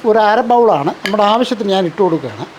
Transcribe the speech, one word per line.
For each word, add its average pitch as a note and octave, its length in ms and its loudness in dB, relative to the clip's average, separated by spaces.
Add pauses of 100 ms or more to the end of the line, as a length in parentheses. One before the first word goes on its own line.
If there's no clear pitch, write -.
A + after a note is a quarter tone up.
ഒരു A3 100 4 (100)
അര A3+ 100 2 (120)
ബൗളാണ്, F#3+ 400 2 (120)
നമ്മുടെ G3+ 300 0
ആവശ്യത്തിന് A3+ 420 -2
ഞാൻ F#3+ 140 0
ഇട്ട് E3 160 -10
കൊടുക്കുകയാണ്. C#3 400 -4 (140)